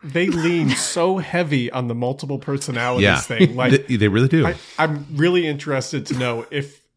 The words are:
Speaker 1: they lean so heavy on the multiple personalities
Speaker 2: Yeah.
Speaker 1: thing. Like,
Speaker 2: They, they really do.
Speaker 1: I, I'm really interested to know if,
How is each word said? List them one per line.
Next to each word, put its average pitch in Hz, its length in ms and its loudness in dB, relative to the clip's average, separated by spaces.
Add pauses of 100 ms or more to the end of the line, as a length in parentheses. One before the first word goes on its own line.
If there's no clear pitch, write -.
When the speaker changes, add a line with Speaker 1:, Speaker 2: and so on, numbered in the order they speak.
Speaker 1:
they 170 240 -2
lean 165 440 2
so 180 480 0
heavy 147 520 -2
on 127 160 -4
the 117 80 -4
multiple 139 440 -4
personalities 123 640 -2
Speaker 2:
Yeah. 90 180 4
Speaker 1:
thing. 120 340 2
Like, 127 320 2
Speaker 2:
They, 123 80 0
they 107 140 4
really 113 200 4
do. 160 160 4
Speaker 1:
I, 170 100 0 (220)
I'm 151 360 0
really 170 340 2
interested 139 600 -4
to 131 100 -4
know 120 340 -2
if, 143 300 -8 (160)